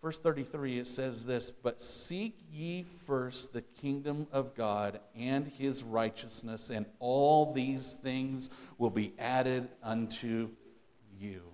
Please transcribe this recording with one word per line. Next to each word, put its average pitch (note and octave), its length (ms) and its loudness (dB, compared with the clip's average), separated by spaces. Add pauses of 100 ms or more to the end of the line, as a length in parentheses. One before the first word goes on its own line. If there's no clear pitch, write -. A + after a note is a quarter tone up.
verse D#3+ 160 -4
thirty-three, C#3 640 0
it B2 100 -6
says B2 340 -4
this, A#2+ 260 -2
"But - 320 -4
seek G#3 540 -2 (160)
ye E3+ 320 -6
first B2+ 720 -4
the A#2+ 80 -4
kingdom C#3+ 720 -4
of C3+ 200 0
God G#2 460 0 (160)
and C3+ 320 0
his C3+ 340 -2
righteousness, A2+ 880 -2
and G#2+ 180 -2 (120)
all C#3+ 540 8
these C3 400 0
things C3 560 -4 (280)
will A#2 120 4
be G#2 280 0
added B2+ 520 2 (120)
unto A2+ 680 -2 (680)
you." F#2+ 240 -10 (120)